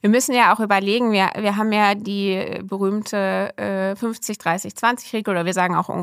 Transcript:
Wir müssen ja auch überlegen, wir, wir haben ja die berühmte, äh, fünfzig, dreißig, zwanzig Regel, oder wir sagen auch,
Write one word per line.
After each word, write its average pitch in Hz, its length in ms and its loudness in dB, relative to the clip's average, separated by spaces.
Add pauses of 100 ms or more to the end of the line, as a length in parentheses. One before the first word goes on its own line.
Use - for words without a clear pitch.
Wir 208 100 2
müssen 254 240 2
ja 220 200 6
auch 220 60 -2
überlegen, 208 500 2
wir, 190 240 2
wir 202 220 -2
haben 220 160 0
ja 208 220 4
die 196 680 -2
berühmte, 196 920 -2
äh, 196 400 -2
fünfzig, 226 400 -6
dreißig, 180 400 -4
zwanzig 240 380 -2
Regel, 214 180 -2
oder 170 140 0
wir 185 80 -2
sagen 180 200 2
auch, 170 140 0 (140)